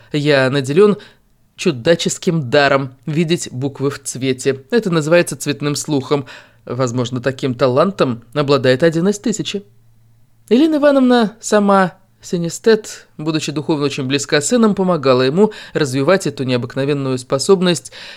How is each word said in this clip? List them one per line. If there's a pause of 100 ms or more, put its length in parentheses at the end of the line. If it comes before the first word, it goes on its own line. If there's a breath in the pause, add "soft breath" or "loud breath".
(120 loud breath)
«Я
наделён (580 loud breath)
чудаческим
даром (100)
видеть
буквы
в
цвете.
Это
называется
цветным
слухом. (400 loud breath)
Возможно,
таким
талантом (100)
обладает
один
из
тысячи». (880)
Елена
Ивановна
сама (240)
синестет, (140)
будучи
духовно
очень
близка
с
сыном,
помогала
ему (220 loud breath)
развивать
эту
необыкновенную
способность. (260 loud breath)